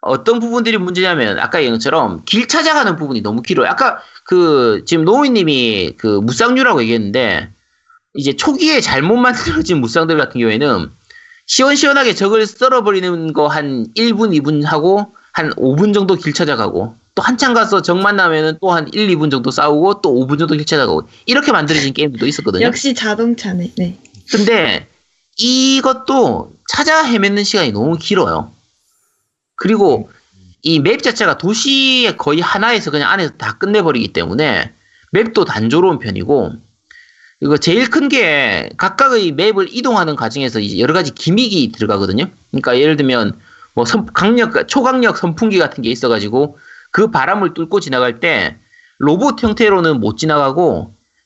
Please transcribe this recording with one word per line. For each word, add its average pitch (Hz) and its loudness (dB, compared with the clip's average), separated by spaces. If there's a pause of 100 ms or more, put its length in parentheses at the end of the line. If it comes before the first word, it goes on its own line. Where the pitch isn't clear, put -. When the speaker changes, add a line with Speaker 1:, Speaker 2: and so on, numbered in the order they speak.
Speaker 1:
어떤 185 0
부분들이 233 -2
문제냐면 175 0
아까 113 -2
얘기한 123 0
것처럼 113 -2
길 226 0
찾아가는 302 0
부분이 135 -4
너무 107 -4
길어요. - 0
아까 - -2 (260)
그 147 4
지금 160 0
노우미님이 160 2
그 104 0
무쌍류라고 233 2
얘기했는데 110 0 (640)
이제 139 -2
초기에 294 0
잘못 160 0
만들어진 226 0
무쌍들 165 0
같은 127 -2
경우에는 113 0 (560)
시원시원하게 277 2
적을 214 2
썰어버리는 196 0
거 147 2
한 143 -4
일 226 2
분, 208 0
이 151 2
분 147 0
하고 175 0 (200)
한 156 -4
오 131 0
분 208 4
정도 196 2
길 160 -4
찾아가고 113 -2 (180)
또 - -2
한참 254 0
가서 208 2
적 175 0
만나면은 165 0
또 185 0
한 165 -2
일, 214 0
이 170 2
분 151 0
정도 131 -2
싸우고 151 2
또 165 0
오 127 2
분 143 -2
정도 160 0
길 151 -4
찾아가고 107 0 (180)
이렇게 285 2
만들어진 151 0
게임도 135 -2
있었거든요. 151 0
Speaker 2:
역시 247 -2
자동차네. 214 -4
네. 180 -4 (320)
Speaker 1:
근데 196 0 (520)
이것도 254 0 (160)
찾아 311 0
헤매는 202 0
시간이 175 0
너무 127 0
길어요. 123 -2 (1040)
그리고 185 2 (520)
이 160 2
맵 175 0
자체가 220 0
도시의 254 0
거의 147 0
하나에서 202 -2
그냥 143 -2
안에서 180 -2
다 - -8
끝내버리기 165 0
때문에 104 -2 (400)
맵도 220 2
단조로운 147 0
편이고, 98 -2 (880)
이거 147 2
제일 226 0
큰 285 0
게 143 0
각각의 196 0
맵을 190 0
이동하는 208 -2
과정에서 123 -4
이제 104 -6
여러 127 0
가지 165 -2
기믹이 185 0
들어가거든요. 104 -2 (220)
그러니까 123 0
예를 151 4
들면 123 0 (360)
뭐 120 0
선-, 208 -2
강력, 226 0
초강력 254 0
선풍기 185 0
같은 143 -2
게 113 -2
있어가지고 117 -2 (320)
그 220 2
바람을 196 0
뚫고 165 -2
지나갈 127 -2
때 123 -2 (420)
로봇 190 0
형태로는 196 2
못 107 -2
지나가고 147 0 (300)